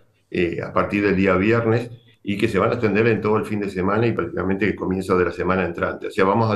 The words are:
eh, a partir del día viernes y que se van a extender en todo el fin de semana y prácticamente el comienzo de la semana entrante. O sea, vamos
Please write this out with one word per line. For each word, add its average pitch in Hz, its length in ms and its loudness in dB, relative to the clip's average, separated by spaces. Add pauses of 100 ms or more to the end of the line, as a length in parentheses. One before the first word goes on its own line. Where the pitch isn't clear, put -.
(320)
eh, 85 320 -2
a - 80 -10
partir 101 320 0
del 95 140 2
día 95 180 4
viernes 113 560 2 (320)
y 101 140 -4
que 113 100 0
se 98 100 0
van 104 120 2
a 123 60 -2
extender 110 320 2
en 107 120 2
todo 107 160 0
el 104 80 0
fin 107 160 -6
de 98 100 -4
semana 98 380 0
y 107 60 0
prácticamente 92 520 -2
el 95 100 0
comienzo 92 420 -2
de 90 80 4
la 85 80 -4
semana 90 320 0
entrante. 87 420 -4
O - 40 -8
sea, 98 120 0
vamos 107 320 2